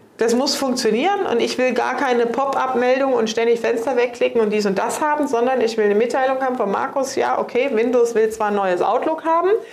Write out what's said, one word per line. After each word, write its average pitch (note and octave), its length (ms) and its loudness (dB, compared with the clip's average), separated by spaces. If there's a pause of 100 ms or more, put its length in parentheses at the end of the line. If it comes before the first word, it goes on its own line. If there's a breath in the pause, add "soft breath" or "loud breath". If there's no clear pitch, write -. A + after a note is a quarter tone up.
(180)
Das A#3 180 2
muss C4+ 180 0
funktionieren C4+ 760 0
und A#3 100 0
ich B3 180 -2
will B3+ 140 2
gar A#3+ 240 -2
keine B3 300 0
Pop-up-Meldung C4 880 0
und A3+ 140 0
ständig A#3 320 2
Fenster A#3+ 360 -2
wegklicken A#3+ 440 0
und G#3 120 2
dies G#3 140 0
und F#3+ 120 -2
das A3+ 220 -2
haben, D4 260 0
sondern B3 360 0
ich A3+ 160 0
will G#3 80 4
eine G3+ 100 2
Mitteilung C4 440 0
haben C4 160 -2
von G#3 140 -2
Markus, C4 460 -2
ja, B3 240 0
okay, B3+ 320 -2
Windows A#3 420 2
will A3 160 2
zwar A3 180 -2
ein G#3 60 -2
neues F#3 280 0
Outlook C4+ 420 -2
haben, E4 240 2 (240 loud breath)